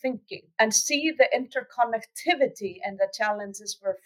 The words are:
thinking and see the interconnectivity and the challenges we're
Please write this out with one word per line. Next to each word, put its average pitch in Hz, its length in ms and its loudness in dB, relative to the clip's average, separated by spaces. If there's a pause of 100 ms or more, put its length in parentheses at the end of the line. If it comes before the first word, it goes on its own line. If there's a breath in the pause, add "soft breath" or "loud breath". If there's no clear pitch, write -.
thinking 247 420 -6 (180)
and 220 120 4
see 294 380 2
the - 240 6
interconnectivity 240 1500 -2
and 196 140 -6
the 196 140 0
challenges 208 720 -4
we're 190 240 -4